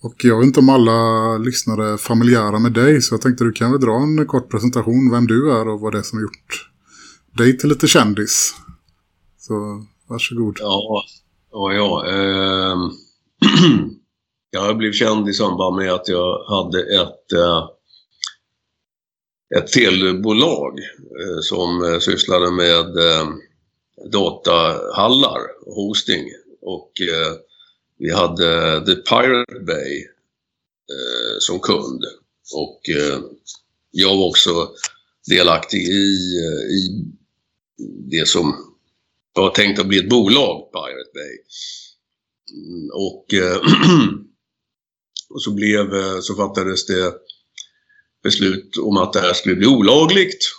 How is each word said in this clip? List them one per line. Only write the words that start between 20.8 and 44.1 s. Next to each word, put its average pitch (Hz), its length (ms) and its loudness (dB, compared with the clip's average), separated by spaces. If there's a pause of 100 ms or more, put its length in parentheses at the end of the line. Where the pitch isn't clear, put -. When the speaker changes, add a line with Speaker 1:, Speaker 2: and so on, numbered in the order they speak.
Speaker 2:
eh, 87 200 -8
som, 87 440 -4
eh, 85 140 0
sysslade 90 520 0
med, 85 460 2
eh, 80 320 2 (840)
datahallar 95 1300 0 (260)
och - 80 -18
hosting. 101 500 -4 (380)
Och, 90 380 -14
eh, 82 360 -4 (640)
vi 80 140 -4
hade 85 720 0
The 90 80 2
Pirate 120 720 0
Bay, 73 360 -6 (880)
eh, 60 480 -8
som - 220 -4
kund. 67 420 -4 (520)
Och, 73 340 -8
eh, 73 320 -2 (680)
jag 95 260 0
var 92 120 2
också 85 400 2 (600)
delaktig 87 500 2
i, 92 600 -2
eh, 78 380 -4
i 95 280 -4 (1080)
det - 180 0
som - 480 -2 (560)
var 92 180 2
tänkt 101 300 0
att 98 60 0
bli 98 120 2
ett 92 100 -2
bolag, 113 640 2
Pirate 65 420 -12
Bay. 71 240 -14 (1160)
Mm, 85 380 -14
och, 98 420 -6
eh, 90 260 0 (1700)